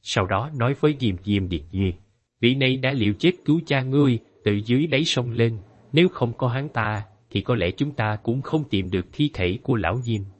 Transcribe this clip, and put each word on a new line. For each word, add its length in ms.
sau 240
đó 240
nói 200
với 200
Nghiêm, 160
Nghiêm 240
Điện 220
Nhi, 220
"Vị 160
này 220
đã 160
liều 200
chết 180
cứu 200
cha 160
ngươi 380
từ 80
dưới 220
đáy 180
sông 260
lên, 260
nếu 160
không 240
có 140
hắn 220
ta, 340
thì 120
có 140
lẽ 160
chúng 200
ta 320
cũng 180
không 280
tìm 200
được 240
thi 200
thể 300
của 120
lão 260
Diêm. 200